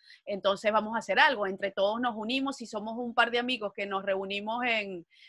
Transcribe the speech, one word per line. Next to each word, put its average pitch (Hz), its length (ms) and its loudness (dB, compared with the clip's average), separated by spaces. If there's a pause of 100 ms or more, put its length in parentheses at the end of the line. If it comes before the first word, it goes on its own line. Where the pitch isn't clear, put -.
(240)
Entonces, 196 480 0
vamos 214 240 2
a - 20 0
hacer 196 220 0
algo. 254 260 6
Entre 196 240 -4
todos 202 300 0
nos 240 160 0
unimos. 262 400 -2
Si 226 100 -10
somos 214 300 -6
un 240 180 -6
par 233 160 4
de 240 80 2
amigos 240 360 -2
que 202 120 -4
nos 196 160 -2
reunimos 202 600 -2
en, 202 420 -2 (220)